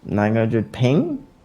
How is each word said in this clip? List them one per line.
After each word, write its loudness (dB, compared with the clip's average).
Nine 0
hundred 0
ping? 0